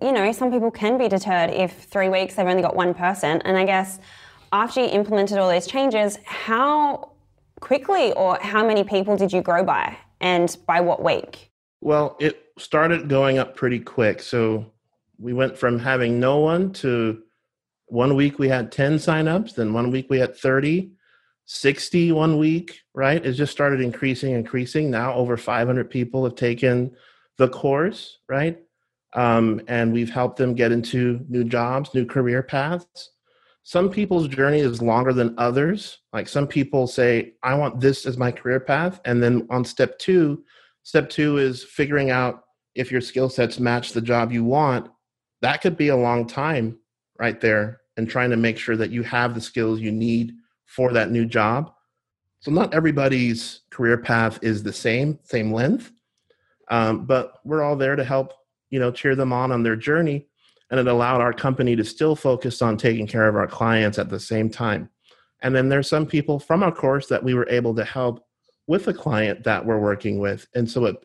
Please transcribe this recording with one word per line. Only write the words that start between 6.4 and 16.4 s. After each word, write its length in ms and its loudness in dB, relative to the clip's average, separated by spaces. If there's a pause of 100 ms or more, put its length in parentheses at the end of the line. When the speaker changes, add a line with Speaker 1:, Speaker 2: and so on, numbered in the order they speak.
Speaker 1:
quickly 520 0
or 280 0
how 260 0
many 160 2
people 320 0
did 160 0
you 100 0
grow 220 2
by, 340 -2 (220)
and 380 2 (100)
by 140 2
what 200 0
week? 480 -2 (300)
Speaker 2:
Well, 400 0
it 280 -2 (100)
started 500 0
going 300 4
up 180 -2
pretty 240 -2
quick. 420 0
So 440 0 (520)
we 140 -10
went 260 0
from 220 0
having 400 0
no 200 2
one 340 0